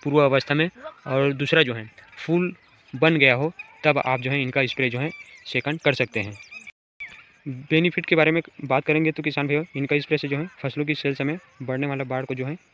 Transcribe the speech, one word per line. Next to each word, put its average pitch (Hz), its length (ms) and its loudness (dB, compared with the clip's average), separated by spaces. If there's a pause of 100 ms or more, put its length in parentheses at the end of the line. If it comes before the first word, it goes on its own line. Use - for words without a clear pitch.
पूर्व 147 160 0
अवस्था 139 360 4
में 160 140 2 (380)
और 139 260 0
दूसरा 143 300 2
जो 123 100 0
है 107 160 -10 (280)
फूल 180 360 0 (400)
बन 156 240 4
गया 135 180 6
हो 151 160 0 (320)
तब 147 160 4
आप 127 220 0
जो 131 100 -4
है 143 100 0
इनका 131 240 0
स्प्रे 127 240 -2
जो 120 100 -4
है 151 100 -4 (360)
सेकंड 143 340 -4
कर 143 140 2
सकते 117 260 -2
हैं। 104 140 -6 (1120)
बेनिफिट 156 580 0
के 175 100 2
बारे 156 160 6
में 165 100 0 (220)
बात 131 220 0
करेंगे 156 260 2
तो 156 120 -8
किसान 143 240 -2
भाइयों 147 160 0 (120)
इनका 143 240 -2
स्प्रे 147 180 0
से 143 100 -6
जो 139 100 -2
है 165 100 -6 (140)
फसलों 147 240 -4
की 147 100 -2
सेल 139 200 -4
समय 147 220 -2 (240)
बढ़ने 131 260 -4
वाला 139 180 -4
बाढ़ 131 200 -4
को 135 100 -6
जो 127 100 -6
है 151 120 -8 (160)